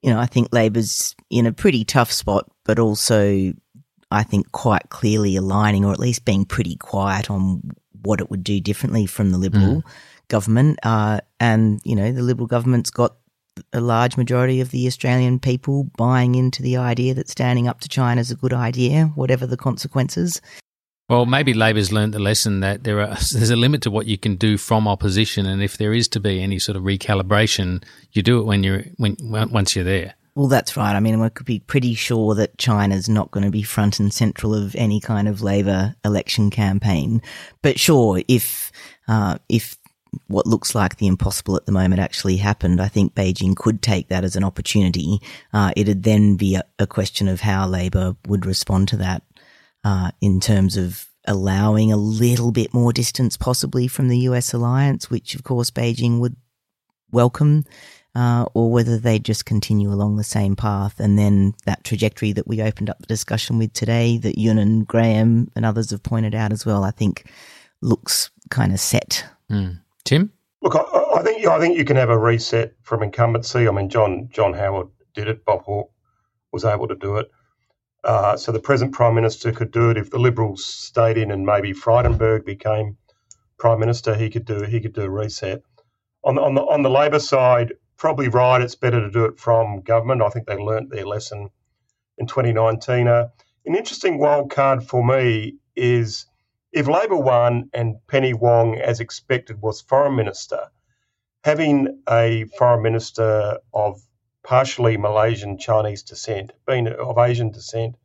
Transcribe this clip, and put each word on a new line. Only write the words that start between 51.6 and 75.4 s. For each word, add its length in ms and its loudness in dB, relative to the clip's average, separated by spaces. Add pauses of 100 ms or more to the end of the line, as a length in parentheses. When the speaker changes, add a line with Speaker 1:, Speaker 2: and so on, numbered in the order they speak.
Speaker 1:
a 60 2
little 540 0
bit 220 -2
more 180 2
distance 460 -2
possibly 500 -2
from 200 -2
the 120 2
U 160 2
S 160 -2
alliance, 580 0
which 260 -6
of 80 -12
course 260 -2
Beijing 500 0
would 160 -2 (760)
welcome, 540 4 (500)
uh, 380 2
or 180 2
whether 260 2
they 220 2
just 260 -4
continue 460 0
along 240 0
the 80 -2
same 320 0
path. 440 -2
And 200 4
then 340 4 (120)
that 180 -4
trajectory 480 -2
that 160 -4
we 140 -2
opened 280 -2
up 100 -10
the 60 -20
discussion 520 -4
with 160 -2
today, 460 0
that 180 -4
Yun 200 2
and 300 2
Graham 680 2
and 100 -2
others 260 -2
have 120 -10
pointed 300 -2
out 200 -2
as 120 -6
well, 200 0
I 60 -2
think 380 -2 (520)
looks 500 -2 (180)
kind 220 0
of 80 0
set. 460 -2 (260)
Speaker 2:
Mm. 300 -4 (240)
Tim? 260 2 (300)
Speaker 3:
Look, 140 0
I, 440 2
I 40 -4
think, 220 0
I 140 4
think 180 2
you 60 2
can 140 2
have 120 2
a 80 4
reset 560 0 (100)
from 200 -4
incumbency. 640 0
I 40 2
mean, 180 -2
John, 420 0
John 220 0
Howard 340 -4 (260)
did 140 -6
it. 160 -6